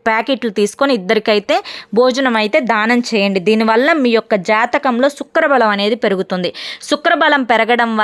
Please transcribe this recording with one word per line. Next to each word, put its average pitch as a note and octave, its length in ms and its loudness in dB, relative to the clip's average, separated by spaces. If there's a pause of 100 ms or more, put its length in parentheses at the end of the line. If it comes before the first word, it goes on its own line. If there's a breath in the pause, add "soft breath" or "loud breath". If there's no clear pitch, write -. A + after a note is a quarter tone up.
ప్యాకెట్లు A3+ 520 -2
తీసుకొని C#4 400 0
ఇద్దరికైతే G#3+ 580 0 (420 loud breath)
భోజనం B3+ 420 2
అయితే G#3+ 180 0 (140)
దానం A3 260 2 (100)
చేయండి. G3 300 0 (100)
దీనివల్ల A3 400 2 (140)
మీ A#3+ 60 2 (100)
యొక్క A3 160 -2 (160)
జాతకంలో B3 640 0
శుక్రబలం C#4+ 580 0
అనేది G#3 200 -2 (100)
పెరుగుతుంది. F3+ 460 -2 (380 loud breath)
శుక్రబలం D4 640 2
పెరగడం A3+ 400 2 (120)